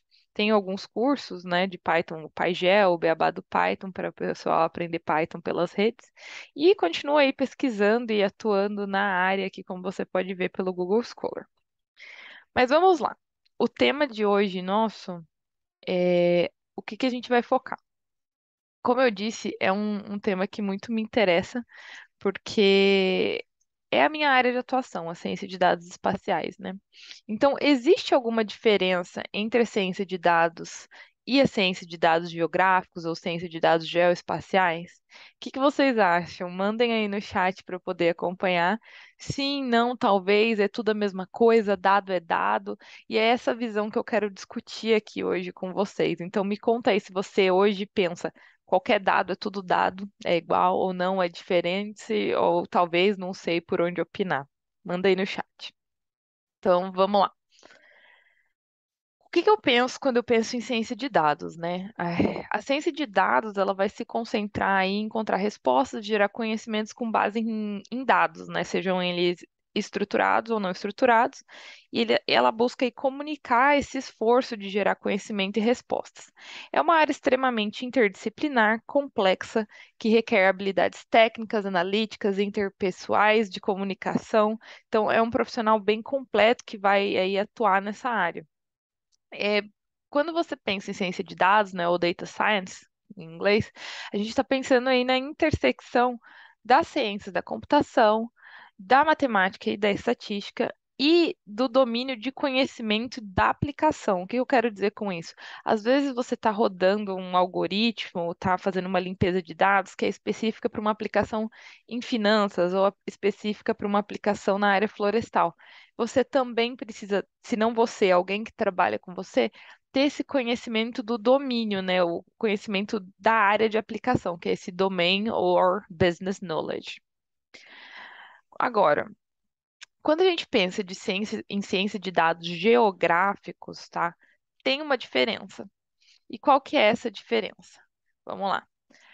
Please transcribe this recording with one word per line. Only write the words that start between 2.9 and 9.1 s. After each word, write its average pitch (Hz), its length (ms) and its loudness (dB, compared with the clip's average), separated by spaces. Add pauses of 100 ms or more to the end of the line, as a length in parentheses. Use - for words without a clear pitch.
o 170 60 2
Beabá 165 340 2
do 175 100 -8
Python, 185 500 -2
para 175 180 -8
o 170 40 -14
pessoal 170 480 -2
aprender 165 380 -4
Python 165 420 -4
pelas 170 320 -4
redes. - 380 -2 (440)
E 339 200 4
continuo 320 420 0
aí 285 160 4
pesquisando 226 800 0
e 208 100 2
atuando 202 600 -2
na 196 180 -2
área 190 440 0